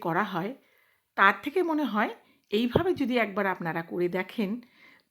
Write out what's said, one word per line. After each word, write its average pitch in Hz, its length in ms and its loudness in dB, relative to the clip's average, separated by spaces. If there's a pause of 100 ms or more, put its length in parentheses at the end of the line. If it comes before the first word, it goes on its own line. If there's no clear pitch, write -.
করা 180 280 2
হয়, 196 180 -2 (640)
তার 202 240 6
থেকে 302 220 -2
মনে 311 300 0
হয় 220 180 0 (400)
এইভাবে 240 400 2 (100)
যদি 254 140 0 (100)
একবার 202 220 -2
আপনারা 170 360 -2
করে 175 240 -2 (100)
দেখেন, 185 320 -4 (600)